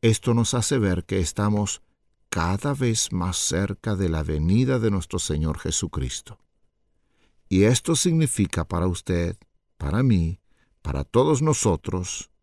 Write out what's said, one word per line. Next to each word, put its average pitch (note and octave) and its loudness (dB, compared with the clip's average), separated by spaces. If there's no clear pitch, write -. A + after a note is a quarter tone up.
Esto A#2 2
nos A#2 2
hace B2+ 0
ver F#2 0
que F#2+ -2
estamos G#2 -2
cada G2 -2
vez B2 -2
más F2+ -2
cerca G2 -2
de F#2+ 0
la D#2+ -2
venida F2+ 2
de A2+ 0
nuestro F#2 -4
Señor D#2 -2
Jesucristo. - -6
Y F#2+ 4
esto B2+ 2
significa D3+ 0
para F2 -2
usted, F2 -2
para F2 -2
mí, F#2 2
para C#2 -4
todos C3+ 2
nosotros F#2 -2